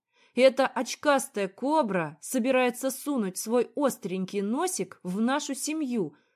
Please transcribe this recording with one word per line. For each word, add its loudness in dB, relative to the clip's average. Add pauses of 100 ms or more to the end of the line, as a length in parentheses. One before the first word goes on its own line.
(360)
Эта 6
очкастая 0
кобра 0
собирается 0
сунуть -2
свой 0
остренький -2
носик -4
в -2
нашу 0
семью -4 (200)